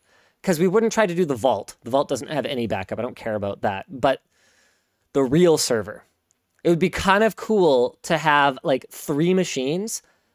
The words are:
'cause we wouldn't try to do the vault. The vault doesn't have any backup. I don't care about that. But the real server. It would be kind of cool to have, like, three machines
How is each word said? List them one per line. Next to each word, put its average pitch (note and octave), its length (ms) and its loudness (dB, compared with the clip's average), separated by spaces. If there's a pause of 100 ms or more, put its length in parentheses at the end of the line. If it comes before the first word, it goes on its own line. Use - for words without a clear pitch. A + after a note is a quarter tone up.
(420)
'cause E3 180 -2
we F#3+ 80 2
wouldn't A3 240 2
try A3 140 2
to E3+ 100 -2
do F3+ 80 0
the C#3+ 120 -2
vault. G#2+ 480 -2
The A#2+ 60 -12
vault C#3 200 0
doesn't B2 180 -4
have C#3 180 -4
any A#2+ 220 -4
backup. G2+ 320 -6
I - 20 -6
don't A#2+ 140 -8
care A2 200 -6
about G2+ 260 -6
that. G2+ 280 -4
But C3+ 320 -2 (920)
the C3+ 100 2
real D#3 340 4
server. G#2+ 460 -4 (640)
It D#3+ 40 4
would E3+ 100 2
be F3+ 100 2
kind G3 340 2
of A3 140 0
cool D3+ 680 2
to E3+ 140 0
have, D3 460 2
like, C3+ 260 -2
three D#3+ 440 -2
machines F3+ 680 -4 (340)